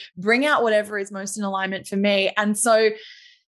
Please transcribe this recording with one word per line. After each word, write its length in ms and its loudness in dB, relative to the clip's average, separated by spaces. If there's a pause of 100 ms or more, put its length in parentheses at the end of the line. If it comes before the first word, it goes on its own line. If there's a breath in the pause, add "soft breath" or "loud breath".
(160 loud breath)
bring 300 0
out 160 2
whatever 360 0
is 120 -8
most 280 -10
in 40 -6
alignment 460 -4
for 80 -6
me. 400 2
And 200 0
so, 340 4 (680 loud breath)